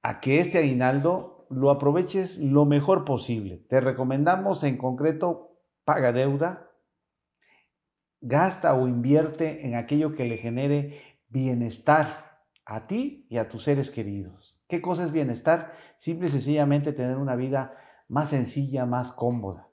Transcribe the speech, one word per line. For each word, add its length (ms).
a 160
que 220
este 180
aguinaldo 920
lo 200
aproveches 680
lo 260
mejor 400
posible. 640
Te 120
recomendamos 840
en 120
concreto, 800
paga 280
deuda, 600
gasta 540
o 140
invierte 760
en 100
aquello 400
que 80
le 120
genere 640
bienestar 1120
a 240
ti 420
y 60
a 120
tus 140
seres 300
queridos. 760
¿Qué 140
cosa 240
es 80
bienestar? 600
Simple 300
y 40
sencillamente 640
tener 260
una 180
vida 400
más 220
sencilla, 540
más 280
cómoda. 600